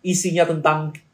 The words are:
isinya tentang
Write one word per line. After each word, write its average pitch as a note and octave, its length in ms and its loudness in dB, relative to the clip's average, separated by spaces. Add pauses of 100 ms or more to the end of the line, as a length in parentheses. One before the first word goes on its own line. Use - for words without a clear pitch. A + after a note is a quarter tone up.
isinya F3+ 420 0
tentang D#3 480 0 (220)